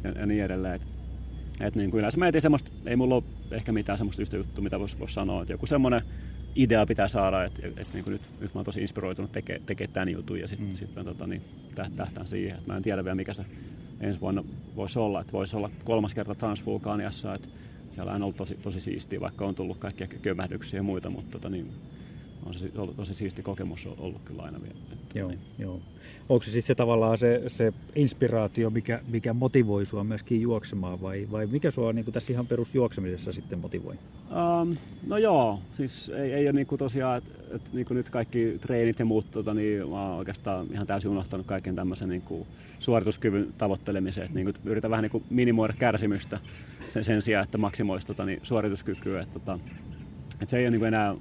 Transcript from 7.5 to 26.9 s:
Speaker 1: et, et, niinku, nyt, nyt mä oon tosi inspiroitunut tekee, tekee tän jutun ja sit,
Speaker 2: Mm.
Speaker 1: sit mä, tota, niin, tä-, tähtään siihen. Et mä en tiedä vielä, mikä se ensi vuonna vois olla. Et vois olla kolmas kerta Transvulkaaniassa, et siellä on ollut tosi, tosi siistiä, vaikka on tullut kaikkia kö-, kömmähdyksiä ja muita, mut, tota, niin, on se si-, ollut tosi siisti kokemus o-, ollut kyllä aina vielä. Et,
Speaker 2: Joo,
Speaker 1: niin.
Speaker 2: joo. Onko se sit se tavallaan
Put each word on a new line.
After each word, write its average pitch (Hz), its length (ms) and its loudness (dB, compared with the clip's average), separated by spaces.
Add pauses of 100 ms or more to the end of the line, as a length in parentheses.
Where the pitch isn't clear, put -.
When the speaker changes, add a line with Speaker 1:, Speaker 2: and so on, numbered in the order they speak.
Speaker 1:
et, 92 160 -8
et, 104 140 -6
niinku, 95 160 -2
nyt, 101 120 -2 (180)
nyt 101 140 -6
mä 98 60 -4
oon 95 60 -2
tosi 98 160 -2
inspiroitunut 98 500 -4
tekee, - 340 -4
tekee 95 220 -2
tän 92 220 0
jutun 87 300 -4
ja 85 80 -6
sit, - 120 -6
Speaker 2:
Mm. 98 140 -4
Speaker 1:
sit 92 220 -8
mä, 95 80 -6
tota, 90 240 -6
niin, 92 140 -4 (340)
tä-, 101 200 -4
tähtään 98 320 -6
siihen. 95 300 -2
Et - 100 -10
mä 98 100 -2
en 98 60 -4
tiedä 98 200 2
vielä, 92 120 0
mikä 95 180 -2
se 98 120 -8 (540)
ensi 101 220 -2
vuonna 95 220 0 (320)
vois 104 220 -2
olla. 104 240 2
Et - 120 -8
vois 98 200 -2
olla 104 160 -2 (140)
kolmas 110 320 2
kerta 101 200 -2
Transvulkaaniassa, 104 1000 -2
et - 160 -10 (440)
siellä 92 180 -4
on 101 120 0
ollut 98 140 -2
tosi, - 180 -4
tosi 92 260 -6
siistiä, 92 380 -4
vaikka 92 260 -4
on 95 100 0
tullut 92 220 -4
kaikkia 92 300 -6
kö-, - 140 -12
kömmähdyksiä 95 580 -2
ja 98 40 0
muita, 92 260 0
mut, 90 220 -6
tota, 92 180 -8
niin, 92 180 -4 (800)
on 92 80 -8
se 87 60 -8
si-, 90 180 -6
ollut 95 180 -4
tosi 98 180 -6
siisti 95 280 -6
kokemus 92 440 -6
o-, 85 140 -8
ollut 92 260 -8
kyllä 80 180 -10
aina 76 180 -10
vielä. - 140 -12 (180)
Et, - 220 -12
Speaker 2:
Joo, 98 140 -2
Speaker 1:
niin. 90 100 -6 (200)
Speaker 2:
joo. 90 220 -4 (480)
Onko 123 140 -2
se 107 80 -10
sit 113 140 -2
se 131 100 2
tavallaan 113 420 4